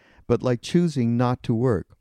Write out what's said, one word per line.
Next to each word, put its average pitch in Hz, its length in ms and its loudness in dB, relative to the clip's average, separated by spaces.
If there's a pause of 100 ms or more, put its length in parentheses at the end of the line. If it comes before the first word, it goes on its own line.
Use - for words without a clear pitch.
(280)
but 117 160 0
like 123 180 0
choosing 139 540 0
not 123 280 0
to 123 120 -2
work, 113 320 0 (140)